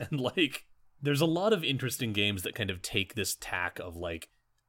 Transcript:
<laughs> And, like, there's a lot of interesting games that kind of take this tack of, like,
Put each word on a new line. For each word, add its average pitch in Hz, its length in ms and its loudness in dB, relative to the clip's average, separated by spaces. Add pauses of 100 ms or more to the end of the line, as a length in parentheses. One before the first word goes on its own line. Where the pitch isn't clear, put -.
<laughs> - 80 -6
And, 143 80 0
like, 127 460 0 (360)
there's 143 200 2
a 165 40 6
lot 175 280 4
of 170 100 2
interesting 127 500 -2
games 101 300 2
that - 120 -4
kind 98 140 -2
of 92 140 -6
take - 320 -2
this 98 240 -2
tack 90 400 -4
of, 85 160 -10
like, 85 340 -6 (400)